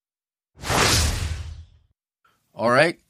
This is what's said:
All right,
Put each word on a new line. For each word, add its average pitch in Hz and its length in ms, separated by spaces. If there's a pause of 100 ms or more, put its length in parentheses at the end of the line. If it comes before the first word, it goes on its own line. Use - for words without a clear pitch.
(2500)
All 110 160
right, 147 400